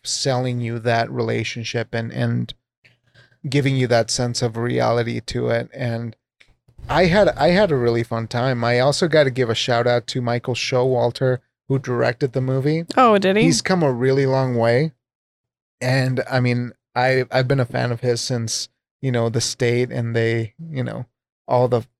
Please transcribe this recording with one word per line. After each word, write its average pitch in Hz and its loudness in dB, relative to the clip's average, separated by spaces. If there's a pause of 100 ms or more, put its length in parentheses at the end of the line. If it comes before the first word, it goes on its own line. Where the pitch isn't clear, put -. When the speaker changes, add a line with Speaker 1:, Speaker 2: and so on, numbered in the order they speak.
Speaker 1:
selling 127 -2
you 117 -4
that 117 0
relationship 117 -4
and, 117 -6
and 120 -2 (960)
giving 135 0
you 127 2
that 117 2
sense 120 -2
of 113 -2
reality 117 0
to 120 -6
it. 117 -2
And 117 -6 (760)
I 160 2
had, 185 4
I 139 2
had 185 4
a 143 0
really 120 2
fun 113 -4
time. 123 -2
I 120 2
also 147 2
gotta 147 4
give 123 0
a - 2
shout 120 0
out 120 2
to 127 -4
Michael 120 -2
Showalter, 127 0 (300)
who 135 0
directed 123 -2
the 135 -2
movie. 135 0 (120)
Speaker 2:
Oh, 233 6
did 190 2
he? 220 4
Speaker 1:
He's 127 2
come 185 0
a 139 2
really 135 2
long 131 0
way. 120 2 (880)
And, 127 0
I 131 0
mean, 123 0 (220)
I, 127 2
I've 127 0
been 139 2
a 123 2
fan 123 -4
of 113 -6
his 120 0
since, - -4 (320)
you 135 -2
know, 117 0
The 113 -2
State, 120 0
and 117 -4
they, 113 0 (160)
you 135 -6
know, 120 -8 (420)
all 127 2
the 120 0 (180)